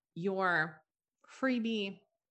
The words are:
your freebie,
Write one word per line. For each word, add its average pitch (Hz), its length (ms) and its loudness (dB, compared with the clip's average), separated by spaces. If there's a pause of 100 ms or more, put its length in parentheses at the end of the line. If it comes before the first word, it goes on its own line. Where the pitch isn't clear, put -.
(160)
your 175 680 0 (580)
freebie, 226 600 0 (320)